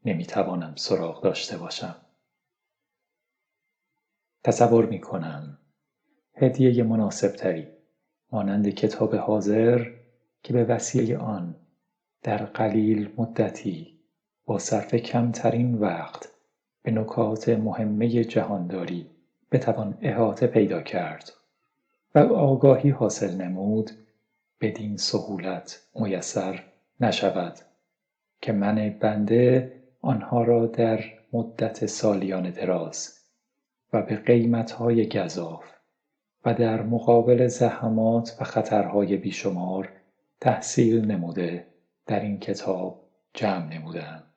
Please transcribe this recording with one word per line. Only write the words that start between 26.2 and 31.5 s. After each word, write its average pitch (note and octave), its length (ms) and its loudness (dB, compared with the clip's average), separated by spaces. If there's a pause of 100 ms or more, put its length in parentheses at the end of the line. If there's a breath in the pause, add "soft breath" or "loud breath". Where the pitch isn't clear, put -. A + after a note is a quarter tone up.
نشود F#2+ 600 0 (840)
که A2 120 -4
من G#2 480 0
بنده A2+ 720 4 (280)
آنها A#2+ 420 0
را A#2 220 4
در A2+ 380 0 (300)
مدت A2+ 520 -4